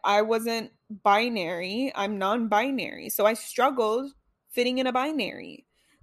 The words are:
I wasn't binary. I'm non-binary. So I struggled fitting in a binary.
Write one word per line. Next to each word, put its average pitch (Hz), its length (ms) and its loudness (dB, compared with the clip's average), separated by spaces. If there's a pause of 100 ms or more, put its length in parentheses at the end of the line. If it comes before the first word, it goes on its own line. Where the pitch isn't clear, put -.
I 202 200 4
wasn't 226 480 -2 (180)
binary. 202 1080 0
I'm 202 220 -2
non-binary. 214 920 0
So 208 160 2
I 220 100 6
struggled 254 800 0 (380)
fitting 247 280 0
in 262 80 0
a 254 60 0
binary. 254 720 -4 (380)